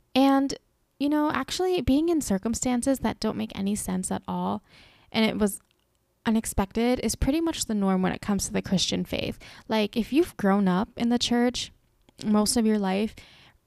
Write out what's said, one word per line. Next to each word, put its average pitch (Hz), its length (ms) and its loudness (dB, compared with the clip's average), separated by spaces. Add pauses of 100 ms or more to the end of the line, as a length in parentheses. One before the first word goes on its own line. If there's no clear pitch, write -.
(140)
And, 269 400 4 (460)
you 285 80 0
know, 302 240 2
actually 359 480 -2
being 277 280 2
in 330 120 2
circumstances 247 800 -2
that 220 180 -4
don't - 180 -4
make 214 220 -8
any 196 160 -2
sense 185 380 -4
at 190 160 -4
all, 185 340 -4 (480)
and 220 140 0
it 214 140 0
was 202 220 0 (640)
unexpected, 226 760 0
is 220 160 -4
pretty 294 240 0
much 330 240 -2
the 226 100 -4
norm 190 280 2
when 185 100 0
it - 80 -10
comes 202 260 -2
to - 60 -10
the 190 100 -2
Christian 180 420 0
faith. - 340 -6 (280)
Like, 220 300 -2
if 220 160 -2
you've 339 240 0
grown 196 320 4
up 180 280 2
in 240 120 -2
the 240 100 2
church 240 540 0 (520)
most 214 320 2
of 226 100 4
your 214 120 2
life, 196 360 -2 (520)